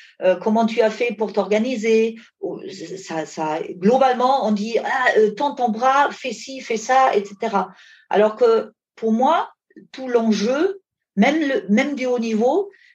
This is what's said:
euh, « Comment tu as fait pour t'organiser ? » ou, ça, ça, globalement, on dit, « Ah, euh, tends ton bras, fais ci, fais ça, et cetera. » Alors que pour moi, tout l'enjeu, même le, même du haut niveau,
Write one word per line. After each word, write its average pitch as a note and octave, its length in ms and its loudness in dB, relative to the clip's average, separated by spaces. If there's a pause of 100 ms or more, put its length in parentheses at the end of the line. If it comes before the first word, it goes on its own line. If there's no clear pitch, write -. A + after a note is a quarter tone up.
(220)
euh, « F#3 200 4
Comment A3 240 2
tu A3+ 160 0
as A3 80 2
fait A#3+ 240 -4
pour G3 180 -4
t'organiser ? » A3 840 0 (240)
ou, - 280 -8
ça, E3 560 -10
ça, D#3 360 -6 (100)
globalement, B3+ 760 2
on G#3+ 60 0
dit, « G#3+ 320 -2
Ah, B3+ 220 -2 (100)
euh, G#3+ 140 4
tends C#4+ 240 -4
ton A#3+ 160 -2
bras, C4 420 2
fais B3+ 200 -8
ci, C4 280 -14
fais A3+ 160 -4
ça, C4 400 2
et G3+ 80 0
cetera. » G3+ 460 -4 (400)
Alors G#3+ 260 2
que A3+ 360 2 (220)
pour A3+ 180 -2
moi, C#4+ 380 2 (400)
tout C4 160 -12
l'enjeu, A#3+ 760 0 (340)
même C#4 240 2
le, C4+ 300 -2
même C#4 240 0
du B3+ 100 -6
haut B3 140 -2
niveau, A#3 520 0 (240)